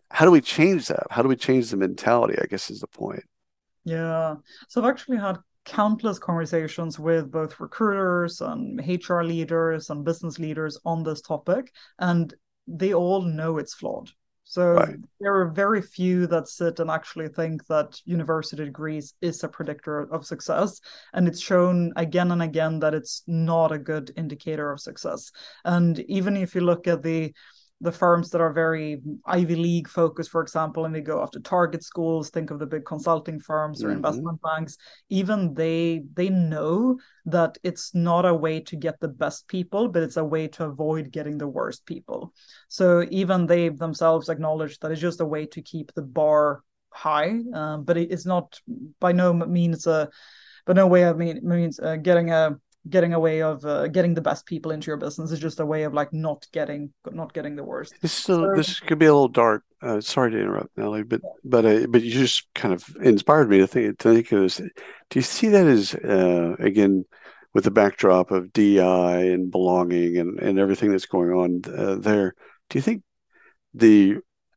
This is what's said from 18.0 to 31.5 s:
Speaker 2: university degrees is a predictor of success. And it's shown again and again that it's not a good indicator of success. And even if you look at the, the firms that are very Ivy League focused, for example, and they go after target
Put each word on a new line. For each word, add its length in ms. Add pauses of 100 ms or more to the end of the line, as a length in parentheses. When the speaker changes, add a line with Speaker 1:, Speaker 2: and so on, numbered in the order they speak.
Speaker 2:
university 600
degrees 560
is 220
a 40
predictor 640
of 140
success. 560 (320)
And 140
it's 120
shown 560
again 360
and 100
again 380
that 160
it's 320
not 440
a 60
good 400
indicator 540
of 100
success. 500 (340)
And 340
even 360
if 200
you 60
look 260
at 160
the, 280 (500)
the 120
firms 380
that 100
are 100
very 500 (240)
Ivy 300
League 320
focused, 440
for 100
example, 420
and 100
they 60
go 220
after 180
target 420